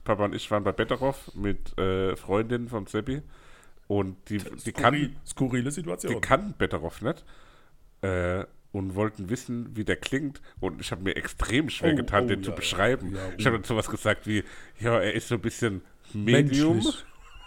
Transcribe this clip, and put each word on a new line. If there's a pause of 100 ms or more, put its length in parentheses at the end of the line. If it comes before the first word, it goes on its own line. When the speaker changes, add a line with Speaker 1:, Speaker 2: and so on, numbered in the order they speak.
Speaker 1:
Papa
und
ich
waren
bei
Betteroff
mit,
äh,
Freundin
von
Seppi (640)
und (120)
die,
die (140)
Speaker 2:
Skurri-,
Speaker 1:
kann-, (100)
Speaker 2:
skurrile
Situation.
Speaker 1:
die
kannten
Betteroff
nicht. (800)
Äh, (280)
und
wollten
wissen,
wie
der
klingt. (200)
Und
ich
hab
mir
extrem
schwer
Speaker 2:
Oh,
Speaker 1:
getan,
Speaker 2:
oh,
Speaker 1:
den
zu
Speaker 2:
ja,
Speaker 1:
beschreiben.
Speaker 2:
ja, (160)
Speaker 1:
Ich
hab
Speaker 2:
oh.
Speaker 1:
dann
sowas
gesagt
wie, (380)
ja,
er
ist
so
ein
bisschen (300)
Medium.
Speaker 2:
Menschlich. (420)